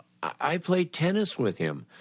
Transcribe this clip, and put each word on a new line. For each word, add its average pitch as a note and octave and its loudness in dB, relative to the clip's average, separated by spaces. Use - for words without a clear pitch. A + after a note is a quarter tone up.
I, - -2
I F3+ 0
play F3+ 2
tennis F#3+ 0
with G#2+ 0
him D2+ -4